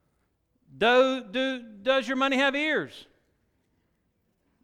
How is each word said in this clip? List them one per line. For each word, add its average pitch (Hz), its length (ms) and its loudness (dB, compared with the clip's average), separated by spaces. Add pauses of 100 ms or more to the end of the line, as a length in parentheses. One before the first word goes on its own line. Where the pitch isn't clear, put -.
(760)
Do, 254 460 4
do, 254 400 -4 (180)
does 262 260 0
your 262 100 -4
money 269 200 0
have 277 180 2
ears? 285 520 -4 (1600)